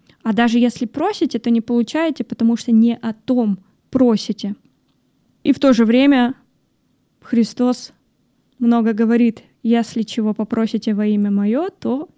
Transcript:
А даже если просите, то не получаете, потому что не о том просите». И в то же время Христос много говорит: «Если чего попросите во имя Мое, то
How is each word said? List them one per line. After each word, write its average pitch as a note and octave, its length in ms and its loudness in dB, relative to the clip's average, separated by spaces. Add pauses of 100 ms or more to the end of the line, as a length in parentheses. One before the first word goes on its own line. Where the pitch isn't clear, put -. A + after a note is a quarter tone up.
(220)
А A3+ 120 -2
даже A#3 240 2
если A#3+ 260 0
просите, D4+ 540 -4
то A#3 120 -4
не A#3 120 0
получаете, C4 600 -2
потому A3+ 340 -2
что - 140 -6
не A#3 260 4
о A3+ 180 -8
том A3 440 -2 (320)
просите». G#3+ 640 0 (840)
И - 120 2
в - 40 -16
то C#4 140 4
же A3+ 140 4
время B3+ 480 2 (880)
Христос B3 680 -2 (680)
много A#3 340 2
говорит: A3+ 500 0 (200)
«Если A#3 400 -2
чего G#3+ 320 -4
попросите A3 600 -4
во G#3+ 120 -2
имя G#3 240 0
Мое, G#3 380 0 (120)
то C4+ 380 -6